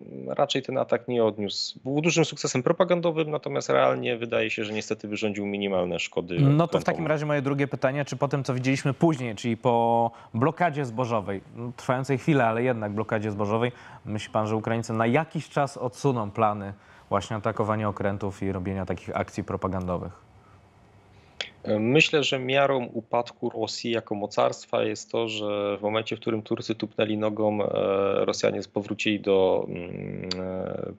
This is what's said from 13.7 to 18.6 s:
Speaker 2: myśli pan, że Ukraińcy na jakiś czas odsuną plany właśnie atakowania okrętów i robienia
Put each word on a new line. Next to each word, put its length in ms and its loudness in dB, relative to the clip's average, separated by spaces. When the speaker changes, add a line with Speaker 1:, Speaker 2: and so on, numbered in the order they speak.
Speaker 2:
myśli 280 -6
pan, 140 2
że 80 0
Ukraińcy 380 -2
na 140 2
jakiś 420 0
czas 280 -2
odsuną 540 -2
plany 420 0
właśnie 260 0
atakowania 540 0
okrętów 540 -2
i 80 0
robienia 340 -2